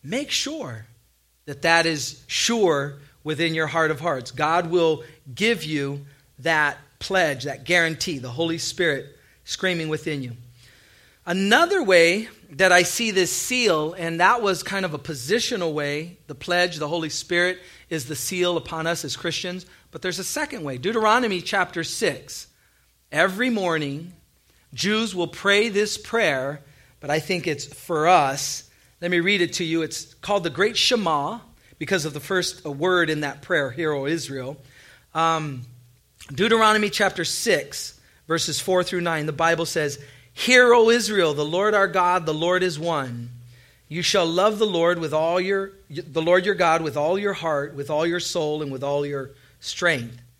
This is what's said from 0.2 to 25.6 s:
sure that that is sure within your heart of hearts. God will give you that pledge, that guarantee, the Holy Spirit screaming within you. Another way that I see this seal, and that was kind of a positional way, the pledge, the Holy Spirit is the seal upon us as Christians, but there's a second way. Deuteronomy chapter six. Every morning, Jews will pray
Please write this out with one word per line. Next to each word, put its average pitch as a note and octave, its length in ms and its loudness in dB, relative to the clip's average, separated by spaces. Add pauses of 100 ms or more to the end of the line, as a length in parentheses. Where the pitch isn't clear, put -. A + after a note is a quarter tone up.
sure F3+ 540 -6 (600)
that C#3 160 -12
that E3 240 4
is D3+ 400 -4
sure D3 720 2 (260)
within D#3 300 -2
your D#3+ 120 0
heart D#3 240 2
of D3 100 -4
hearts. C#3 300 -4
God D#3+ 400 0
will E3 340 2 (300)
give G3 300 0
you C#3+ 400 -4 (360)
that D3+ 360 2 (220)
pledge, D3+ 460 0
that C#3 200 -8
guarantee, E3 540 0
the B2 100 -10
Holy E3 300 -2
Spirit D3 480 -2 (380)
screaming E3+ 440 -4
within D3+ 340 -4
you. A#2+ 100 -10 (960)
Another B3+ 540 2
way F#3 460 4 (240)
that F#3 180 4
I F3+ 140 8
see A3+ 260 -2
this F#3 220 0
seal, F3 640 0
and E3 260 -4
that A3+ 200 6
was G3 220 0
kind G3 220 -4
of D#3+ 100 -4
a C3+ 40 -8
positional E3 760 -2
way, D3 460 -6 (100)
the D3 80 -12
pledge, F3 400 0
the D3+ 100 -4
Holy D#3+ 220 -4
Spirit F3+ 500 -2 (320)
is D3+ 160 -6
the D3+ 80 -8
seal F3 420 -2
upon D#3+ 300 -6
us E3 180 -2
as C3+ 120 -6
Christians, F3+ 500 -6 (240)
but - 100 -16
there's F3+ 200 -4
a F3+ 40 -8
second C#4+ 380 -6
way. C3+ 160 -6
Deuteronomy G#3+ 640 2
chapter F3+ 420 -2
six. - 640 -4 (640)
Every F#3+ 400 0
morning, E3 600 -2 (600)
Jews G#3+ 400 -2
will F3+ 140 -2
pray G3+ 420 2